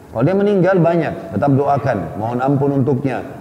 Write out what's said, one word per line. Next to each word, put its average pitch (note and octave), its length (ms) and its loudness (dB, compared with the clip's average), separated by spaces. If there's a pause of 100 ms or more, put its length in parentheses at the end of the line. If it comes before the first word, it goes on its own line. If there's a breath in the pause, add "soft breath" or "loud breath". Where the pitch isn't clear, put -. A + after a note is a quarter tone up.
(100)
Kalau A2+ 160 -2
dia F#3+ 120 2
meninggal, G3 420 2
banyak, D#3 560 0
tetap C#3+ 180 2
doakan, C3+ 440 0 (180)
mohon A#2 240 -4
ampun C#3 420 0
untuknya, B2 380 0 (200)